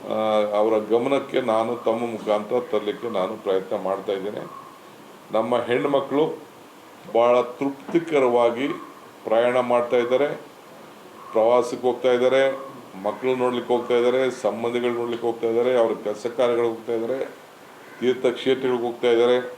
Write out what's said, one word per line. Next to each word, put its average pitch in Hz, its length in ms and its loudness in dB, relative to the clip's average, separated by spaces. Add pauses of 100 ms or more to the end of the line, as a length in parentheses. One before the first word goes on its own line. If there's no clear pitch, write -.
ಆ, 107 500 0
ಅವರ 110 200 4
ಗಮನಕ್ಕೆ 131 640 0
ನಾನು 113 340 0
ತಮ್ಮ 117 360 -2
ಮುಖಾಂತರ 107 480 -2 (120)
ತರಲಿಕ್ಕೆ 104 380 -4
ನಾನು 98 340 -4
ಪ್ರಯತ್ನ 95 320 -2
ಮಾಡ್ತಾ 95 360 -4
ಇದ್ದೇನೆ. 98 280 -6 (920)
ನಮ್ಮ 117 260 0
ಹೆಣ್ಮಕ್ಳು 135 720 0 (880)
ಭಾಳ 120 280 4
ತೃಪ್ತಿಕರವಾಗಿ 131 1300 0 (560)
ಪ್ರಯಾಣ 123 360 2
ಮಾಡ್ತಾ 120 380 2
ಇದ್ದಾರೆ, 127 300 2 (1040)
ಪ್ರವಾಸಕ್ಕೆ 117 560 2
ಹೋಗ್ತಾ 127 240 2
ಇದ್ದಾರೆ, 131 460 4 (460)
ಮಕ್ಕಳು 127 320 -2
ನೋಡ್ಲಿಕ್ಕೆ 123 380 0
ಹೋಗ್ತಾ 120 200 0
ಇದ್ದಾರೆ, 123 380 2
ಸಂಬಂಧಿಗಳು 120 600 -2
ನೋಡ್ಲಿಕ್ಕೆ 117 340 -4
ಹೋಗ್ತಾ 117 200 -2
ಇದ್ದಾರೆ, 120 320 2
ಅವ್ರ 113 140 4 (100)
ಕೆಲಸ 104 240 -6 (100)
ಕಾರ್ಯಗಳಿಗೆ 120 320 2
ಹೋಗ್ತಾ 113 240 -6
ಇದ್ದಾರೆ, 120 520 -6 (540)
ತೀರ್ಥಕ್ಷೇತ್ರಗಳಿಗೆ 123 840 0
ಹೋಗ್ತಾ 120 240 -2
ಇದ್ದಾರೆ. 120 500 4